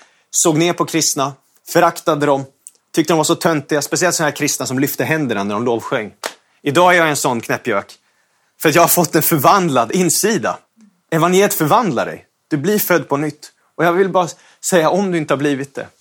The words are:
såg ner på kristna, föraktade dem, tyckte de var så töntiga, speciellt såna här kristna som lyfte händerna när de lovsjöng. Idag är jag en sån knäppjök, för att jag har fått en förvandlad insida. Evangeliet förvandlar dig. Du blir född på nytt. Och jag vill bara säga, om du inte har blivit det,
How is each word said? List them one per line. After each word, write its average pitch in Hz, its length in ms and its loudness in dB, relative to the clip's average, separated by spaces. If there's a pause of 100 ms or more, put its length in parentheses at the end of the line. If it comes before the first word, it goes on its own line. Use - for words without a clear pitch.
(300)
såg 160 260 0
ner 170 160 2
på 175 120 -2
kristna, 139 480 -2 (360)
föraktade 165 580 0
dem, 135 180 2 (460)
tyckte 165 220 0
de 170 40 2
var 156 80 2
så 165 100 0
töntiga, 151 480 -2
speciellt 160 320 -2
såna 156 140 -2
här 139 80 -6
kristna 135 300 -4
som 127 120 -4
lyfte 139 260 -2
händerna 120 400 -2
när 104 100 -4
de 113 100 -4
lovsjöng. 117 500 -4 (480)
Idag 175 320 4
är 180 40 4
jag 165 100 2
en 147 80 -2
sån 127 240 -2
knäppjök, 107 580 -6 (640)
för - 80 2
att 143 60 4
jag 170 80 6
har 160 60 4
fått - 260 0
en 160 80 2
förvandlad 165 680 2
insida. 180 680 0 (520)
Evangeliet 180 440 2
förvandlar 156 520 0
dig. 82 200 -12 (220)
Du 156 80 -4
blir 185 220 0
född 170 300 0
på 143 80 -2
nytt. 147 360 -6 (220)
Och 160 100 -2
jag 170 80 2
vill 190 160 2
bara 175 200 0 (420)
säga, 156 200 2
om 185 220 0
du 170 60 -2
inte 151 160 -2
har 135 40 0
blivit 139 360 -4
det, 113 140 -12 (120)